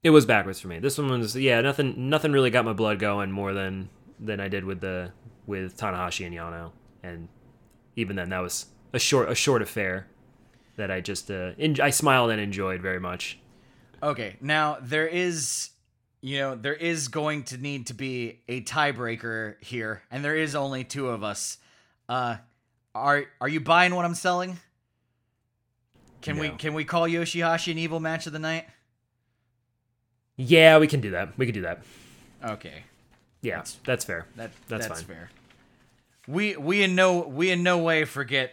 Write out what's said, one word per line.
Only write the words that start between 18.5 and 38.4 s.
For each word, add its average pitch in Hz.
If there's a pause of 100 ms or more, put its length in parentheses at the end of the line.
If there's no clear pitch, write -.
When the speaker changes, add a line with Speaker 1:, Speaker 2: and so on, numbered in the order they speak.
Speaker 2:
tiebreaker 113
here, 110
and 135
there 151
is 151
only 135
two 135
of 110
us. - (500)
Uh, 120 (580)
are, 143 (160)
are 127
you 156
buying 175
what 175
I'm 170
selling? 180 (1600)
Can 147
we, 151
Speaker 1:
No. 151
Speaker 2:
can 151
we 156
call 170
Yoshihashi 165
an 160
evil 165
match 160
of 165
the 156
night? 160 (1700)
Speaker 1:
Yeah, 160
we 156
can 147
do 104
that. 87
We 127
can 117
do 101
that. 87 (600)
Speaker 2:
Okay. 87 (580)
Speaker 1:
Yeah, 98
Speaker 2:
That's, - (120)
Speaker 1:
that's 127
fair. 85 (120)
Speaker 2:
that, 113 (160)
Speaker 1:
That's 113
Speaker 2:
that's 82
Speaker 1:
fine. 80
Speaker 2:
fair. 85 (960)
We, 190
we 175
in 185
no, 185
we 156
in 175
no 180
way 160
forget. 135